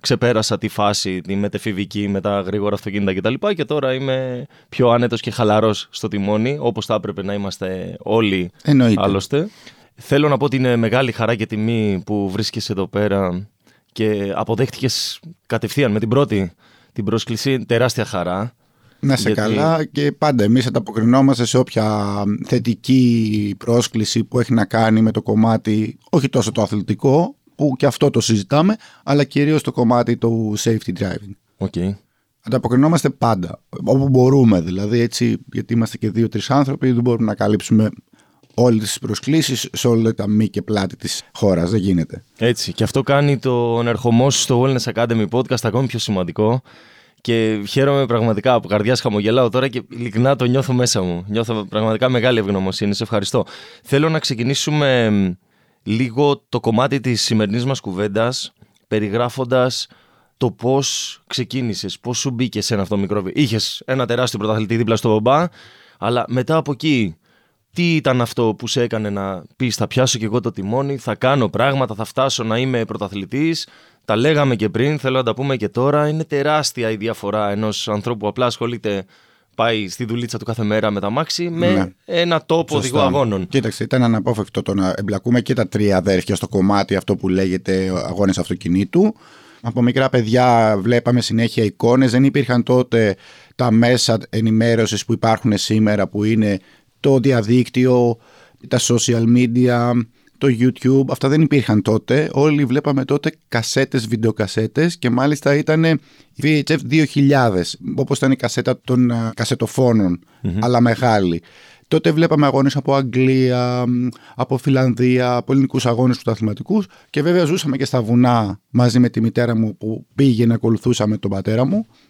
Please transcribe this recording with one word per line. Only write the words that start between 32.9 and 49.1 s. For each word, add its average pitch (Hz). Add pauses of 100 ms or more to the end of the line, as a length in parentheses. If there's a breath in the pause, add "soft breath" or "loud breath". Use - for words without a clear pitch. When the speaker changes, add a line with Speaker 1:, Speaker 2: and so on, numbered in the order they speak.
Speaker 2:
πάντα, 98 (240)
όπου 135
μπορούμε, 127
δηλαδή, 98
έτσι, 117 (160)
γιατί 113
είμαστε 113
και 110
δύο-τρεις 107
άνθρωποι, 135
δεν 120
μπορούμε 117
να 104
καλύψουμε 107 (680 soft breath)
όλες 113
τις -
προσκλήσεις 131
σε -
όλα 113
τα 104
μη 107
και 95
πλάτη 101
της - (120)
χώρας. 87
Δεν 107
γίνεται. 90 (160)
Speaker 1:
Έτσι. 117
Και -
αυτό -
κάνει 143
τον 120
ερχομό 120
σου 135
στο 123
Wellness 127
Academy 113
podcast 113
ακόμη 120
πιο 120
σημαντικό. 107 (580 soft breath)
Και 110
χαίρομαι 139
πραγματικά, 117
από 113
καρδιάς 107
χαμογελάω 113